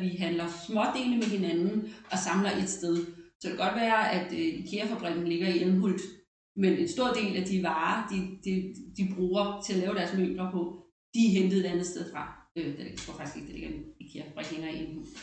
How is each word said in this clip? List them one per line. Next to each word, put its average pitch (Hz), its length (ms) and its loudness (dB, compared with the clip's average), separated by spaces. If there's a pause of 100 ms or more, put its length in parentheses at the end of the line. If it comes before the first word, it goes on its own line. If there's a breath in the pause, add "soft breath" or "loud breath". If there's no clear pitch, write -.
vi 185 60 2
handler 170 380 -2 (200)
smådele 240 500 2
med 214 200 2
hinanden 185 520 2 (240 loud breath)
og 190 60 0
samler 190 320 2
et 190 180 0
sted. 170 280 0 (440 loud breath)
Så 185 80 -6
det - 20 -2
kan 185 160 0
godt 220 140 0
være, 220 320 4
at, 180 200 -2
øh, 165 60 -2
ikea-fabrikken 175 880 -2
ligger 170 200 2
i 175 100 4
Elmhult, 185 440 4 (540)
men 190 160 6
en - 160 2
stor 247 200 0
del 208 280 0
af 185 80 2
de 185 180 2
varer, 175 500 0
de, 190 60 0 (260)
de, 190 300 -2 (220)
de 190 200 0
bruger 202 500 2
til 208 60 -4
at 185 60 2
lave 190 160 0
deres 190 240 -2
møbler 185 320 0
på, - 340 -4 (300)
de 226 120 6
er 196 40 6
hentet 185 280 6
et 180 140 4
andet 180 140 0
sted 165 260 -6
fra. 147 120 -6 (320)
Øh, 143 220 -4
det, 123 120 -10
jeg - 60 -14
tror - 220 -10
faktisk 147 180 -10
ikke, - 120 -12
det - 60 -12
ligger 156 220 -8
en 147 80 -10 (160)
ikea-fabrik 147 520 -10
længere 160 220 -6
i 160 80 -6
Elmhult. - 260 -10 (140)